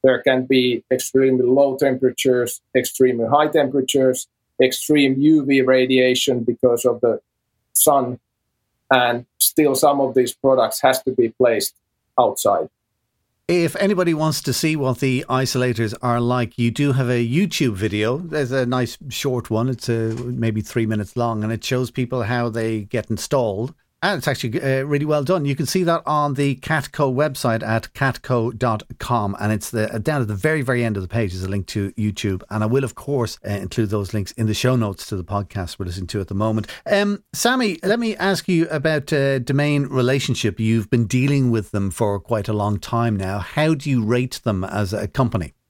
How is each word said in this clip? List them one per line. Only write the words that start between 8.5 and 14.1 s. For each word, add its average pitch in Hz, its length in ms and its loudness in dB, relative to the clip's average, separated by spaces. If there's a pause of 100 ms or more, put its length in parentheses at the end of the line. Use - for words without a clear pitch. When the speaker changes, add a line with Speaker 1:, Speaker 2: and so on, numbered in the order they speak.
Speaker 1:
and 120 360 2 (120)
still 147 380 2
some 143 260 4
of 127 140 0
these 123 180 2
products 127 480 2
has 131 220 2
to 131 80 -2
be 117 180 2
placed 113 460 0 (440)
outside. 101 500 0 (760)
Speaker 2:
If 170 280 0
anybody 185 380 2